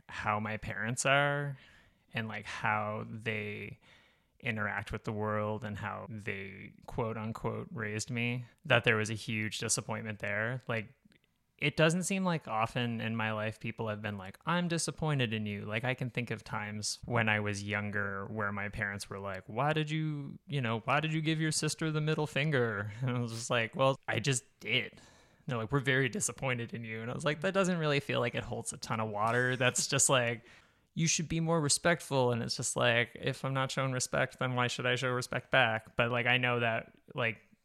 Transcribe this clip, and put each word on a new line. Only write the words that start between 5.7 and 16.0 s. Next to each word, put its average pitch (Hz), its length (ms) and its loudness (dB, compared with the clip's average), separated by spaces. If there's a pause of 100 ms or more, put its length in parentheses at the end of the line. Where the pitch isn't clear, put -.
how 98 340 -6
they 98 600 -8 (140)
quote 113 320 -4
unquote 110 560 -6
raised 107 380 -4
me, 120 340 -2 (200)
that 120 200 4
there 113 100 6
was 107 140 2
a 113 60 -2
huge 107 420 -4
disappointment 110 640 -2
there. 110 500 -2
Like, 113 240 -4 (640)
it 143 180 0
doesn't 165 280 6
seem 190 200 0
like 170 240 0
often 113 540 0
in 113 140 -2
my 110 160 0
life 107 280 -2
people 113 280 -6
have 104 120 -4
been 104 160 -4
like, 95 300 -10
"I'm 175 220 2
disappointed 151 680 0
in 107 140 -2
you." 104 180 -4
Like, 110 180 -2
I 127 120 2
can 127 160 -4